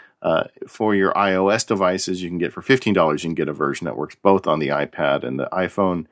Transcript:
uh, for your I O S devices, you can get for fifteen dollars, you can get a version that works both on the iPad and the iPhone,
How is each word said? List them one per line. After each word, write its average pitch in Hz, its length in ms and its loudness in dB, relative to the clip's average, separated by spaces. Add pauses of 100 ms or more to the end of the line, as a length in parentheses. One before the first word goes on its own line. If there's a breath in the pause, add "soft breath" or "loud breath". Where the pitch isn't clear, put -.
(200 loud breath)
uh, 82 240 0 (220)
for 107 300 0
your 95 200 2
I 98 180 2
O 95 140 2
S 110 140 2
devices, 92 600 0
you 87 60 -6
can 87 100 -6
get 82 140 -4
for - 100 -14
fifteen 131 320 2
dollars, 76 300 2
you 82 40 -4
can 82 60 -4
get 78 140 -2
a 76 40 -6
version 73 340 -4
that 65 100 -6
works 76 200 -8
both 98 320 2
on 76 120 2
the 71 80 -2
iPad 71 560 -2
and 65 140 -6
the 65 140 -4
iPhone, 90 600 -2